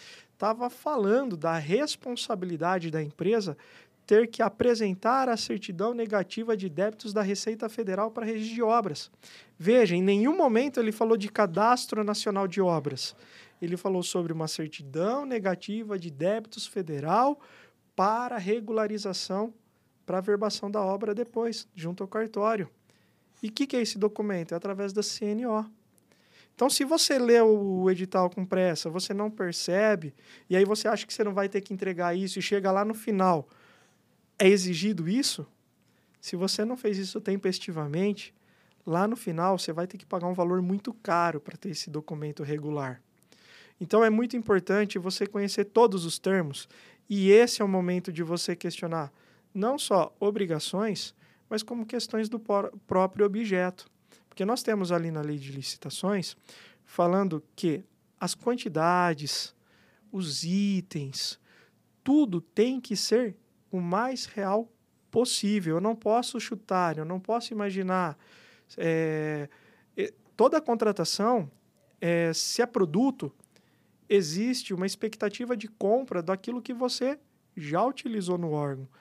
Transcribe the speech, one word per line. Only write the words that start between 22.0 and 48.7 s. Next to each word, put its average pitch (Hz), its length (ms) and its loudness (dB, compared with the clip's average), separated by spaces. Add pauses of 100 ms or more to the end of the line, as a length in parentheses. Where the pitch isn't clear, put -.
ao 190 60 -10
cartório. 214 600 -2 (720)
E 220 60 -6
o 214 40 -6
que 277 160 -2
que 269 100 -2
é 240 40 2
esse 214 160 -2
documento? 202 560 -2
É 170 40 -4
através 196 340 -4
da 208 120 -2
C - 220 -6
N 214 200 -2
O. 214 200 0 (880)
Então, - 140 4
se 285 140 0
você 294 340 2
lê 240 240 8
o 202 480 4
edital 185 400 2
com 185 160 -6
pressa, 185 440 0
você 180 240 -6
não 208 180 -2
percebe, 190 840 0 (360)
e 185 80 4
aí 196 80 8
você 214 220 0
acha - 200 -2
que - 60 -10
você 226 100 0
não 208 100 -2
vai 196 140 0
ter 196 140 -2
que 190 120 -10
entregar 175 420 -2
isso, 185 220 -4
e 190 40 -4
chega 196 300 0
lá 196 140 2
no 220 80 -2
final, 190 540 2 (920)
é 190 80 8
exigido 185 600 2
isso? 214 360 -2 (760)
Se - 140 -10
você 185 280 0
não 247 140 -4
fez 214 200 0
isso 190 220 -6
tempestivamente, 190 1120 -2 (520)
lá 175 220 2
no 226 80 -2
final 180 420 0
você 180 160 -4
vai 170 140 -4
ter 190 100 -14
que - 80 -18
pagar 175 220 -4
um 180 60 -2
valor 180 280 2
muito 196 320 -2
caro 165 480 0
pra - 160 -16
ter - 120 -10
esse - 200 -10
documento 151 540 -8
regular. 147 580 -6 (800)
Então, 208 220 4
é 220 60 6
muito 233 280 0
importante 202 600 2
você 185 280 -4
conhecer 202 400 -2
todos 202 400 4
os 165 120 -4
termos, 180 520 -2 (400)
e 196 200 2
esse 233 320 8
é 214 40 2
o - 20 0
momento 180 440 0
de 165 120 -6
você 170 320 -4
questionar 165 560 -6 (420)